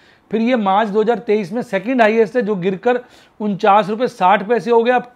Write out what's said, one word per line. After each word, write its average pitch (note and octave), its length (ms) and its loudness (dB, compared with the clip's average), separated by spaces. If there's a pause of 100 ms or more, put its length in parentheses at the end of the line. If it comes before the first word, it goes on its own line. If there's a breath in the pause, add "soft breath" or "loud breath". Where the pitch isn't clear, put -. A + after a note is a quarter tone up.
(320 soft breath)
फिर A3 100 -2
ये B3 140 0
मार्च G#3 340 0
दो G#3 120 0
हज़ार A3 180 0
तेईस G3+ 320 -2
में A#3+ 100 -4
सेकंड A3 400 -2
हाईएस्ट A3+ 340 2
है, B3 60 0
जो G#3 140 -2
गिरकर G3 440 -2 (400 loud breath)
उनचास G#3 500 2
रुपये A3 180 -2
साठ G3 400 0
पैसे A3+ 240 -2
हो A#3 120 4
गया। B3 120 2
अब A#3+ 200 -4